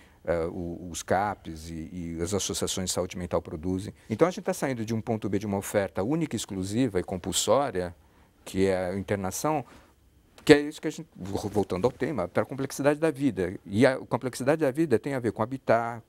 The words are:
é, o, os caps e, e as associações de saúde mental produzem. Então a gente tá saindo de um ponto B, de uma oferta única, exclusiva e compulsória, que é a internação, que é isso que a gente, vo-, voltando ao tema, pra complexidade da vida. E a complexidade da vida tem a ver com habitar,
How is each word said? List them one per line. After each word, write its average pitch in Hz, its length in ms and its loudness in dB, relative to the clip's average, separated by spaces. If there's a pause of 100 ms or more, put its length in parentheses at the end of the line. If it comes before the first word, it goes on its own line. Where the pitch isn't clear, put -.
(260)
é, 82 200 0
o, 85 440 -6
os 80 140 -10
caps 90 640 -2
e, 82 480 -8
e - 20 -2
as 87 140 -2
associações 92 560 -2
de - 60 -4
saúde 92 200 -2
mental 87 280 -2
produzem. 92 500 -4 (160)
Então 165 180 4
a 180 40 2
gente 185 120 -8
tá 185 120 -2
saindo 131 280 -2
de 110 100 -2
um 110 60 0
ponto 107 300 -2
B, 101 80 2
de 95 80 -4
uma 98 120 0
oferta 98 440 0
única, 147 340 0
exclusiva 101 640 0
e 87 40 0
compulsória, 95 920 0 (480)
que 95 220 2
é 92 240 2
a 98 80 -2
internação, 101 680 -2 (840)
que 147 80 12
é 147 80 6
isso 147 200 -6
que 160 60 -4
a 151 40 -4
gente, 160 240 -12
vo-, 98 340 -4
voltando 98 360 0
ao 127 60 4
tema, 127 360 -2
pra - 160 0
complexidade 139 560 0
da 160 100 2
vida. 101 560 0
E 104 200 4
a 131 120 6
complexidade 135 640 0
da 139 100 4
vida 143 280 4
tem 143 140 -6
a 131 60 -2
ver 117 120 0
com 113 100 0
habitar, 117 680 0